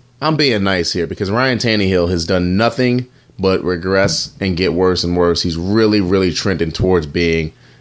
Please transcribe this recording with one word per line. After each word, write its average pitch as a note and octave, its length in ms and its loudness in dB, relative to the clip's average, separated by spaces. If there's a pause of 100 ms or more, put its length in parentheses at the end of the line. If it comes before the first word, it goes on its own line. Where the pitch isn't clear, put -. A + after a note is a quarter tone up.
(200)
I'm D#3 160 0
being B2 260 0
nice F#2 300 0
here E2+ 160 -4
because F#2+ 240 -4
Ryan B2 260 0
Tannehill F#2+ 520 0
has E2+ 140 -2
done F2+ 320 0
nothing B2 520 0 (280)
but F#2+ 280 0
regress F#2+ 760 0
and F#2+ 160 -2
get F2 180 0
worse F2+ 280 2
and F2 140 0
worse. F2 260 2
He's E2 140 -2
really, G#2+ 440 2
really F#2 320 2
trending E2 380 -2
towards F2+ 360 0
being E2 460 0 (280)